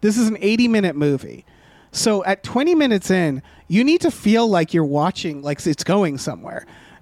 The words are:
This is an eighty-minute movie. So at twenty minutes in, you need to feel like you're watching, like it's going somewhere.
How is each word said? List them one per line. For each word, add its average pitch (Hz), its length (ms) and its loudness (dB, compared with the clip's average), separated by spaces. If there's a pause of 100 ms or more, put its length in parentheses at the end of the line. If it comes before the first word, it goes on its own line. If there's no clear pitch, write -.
This 208 180 2
is 220 100 4
an 214 120 -2
eighty-minute 214 560 2
movie. 143 480 -2 (480)
So 208 320 0
at 190 180 -2
twenty 311 320 0
minutes 247 360 2
in, 160 320 0 (260)
you 208 160 2
need 330 160 4
to 330 100 0
feel 226 380 2
like 175 260 0
you're 165 100 2
watching, 147 580 -2
like 143 240 -6
it's 151 180 -2
going 175 340 0
somewhere. - 480 -12 (360)